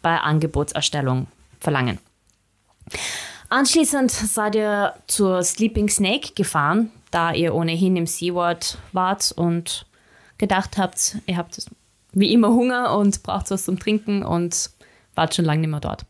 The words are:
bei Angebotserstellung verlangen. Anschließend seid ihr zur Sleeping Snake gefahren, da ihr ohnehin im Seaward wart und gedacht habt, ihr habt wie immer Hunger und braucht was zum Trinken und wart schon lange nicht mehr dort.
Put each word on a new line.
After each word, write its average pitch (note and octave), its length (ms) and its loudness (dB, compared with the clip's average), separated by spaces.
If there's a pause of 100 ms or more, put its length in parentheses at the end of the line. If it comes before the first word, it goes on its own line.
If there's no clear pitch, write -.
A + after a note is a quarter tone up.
bei E3 180 2
Angebotserstellung C#3+ 1040 0 (320)
verlangen. B2+ 400 0 (1500)
Anschließend C4+ 640 2
seid G#3+ 420 0
ihr G#3 400 0 (140)
zur F#3 340 2
Sleeping G#3 460 0
Snake G3+ 480 0
gefahren, F#3 560 2 (180)
da E3 220 0
ihr E3 240 0
ohnehin E3 400 2
im E3+ 100 0
Seaward F3 720 -2 (140)
wart F#3 400 0
und E3+ 520 -2 (540)
gedacht G3 400 0
habt, - 380 -2 (100)
ihr F3 120 -2
habt - 220 -8 (520)
wie G3 200 2
immer A3+ 180 6
Hunger B3 460 2
und G3+ 280 2
braucht F#3 260 -4
was F#3+ 140 -2
zum F#3 160 -2
Trinken G#3 420 -2
und E3+ 480 -2 (460)
wart D#3+ 180 0
schon F3 100 0
lange D#3 180 2
nicht D#3 80 -2
mehr D3 100 -6
dort. - 300 -8